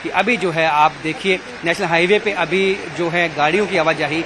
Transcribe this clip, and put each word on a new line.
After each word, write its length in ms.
कि 60
अभी 280
जो 140
है 160
आप 260
देखिए 360
नेशनल 220
हाईवे 320
पे 120
अभी 460
जो 120
है 260
गाड़ियों 320
की 100
आवाजाही 480